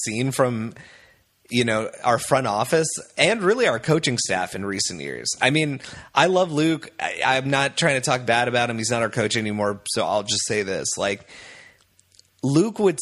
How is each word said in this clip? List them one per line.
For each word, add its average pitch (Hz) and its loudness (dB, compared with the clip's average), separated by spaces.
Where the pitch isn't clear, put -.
seen 120 -2
from, 120 0
you 120 2
know, 110 0
our 120 4
front 131 0
office 113 2
and 202 2
really 226 2
our 120 2
coaching 156 2
staff 92 -2
in 98 -6
recent 95 -4
years. 64 -8
I 127 4
mean, 147 0
I 147 6
love 180 2
Luke. 156 0
I, 87 -4
I'm 131 2
not 139 0
trying 147 2
to 127 0
talk 127 0
bad 120 2
about 120 0
him. 113 -4
He's 113 -2
not 117 0
our 107 0
coach 107 0
anymore. 104 -2
So 107 -2
I'll 101 0
just 101 -4
say 107 0
this. 92 -4
Like, 101 -4
Luke 165 2
would 185 4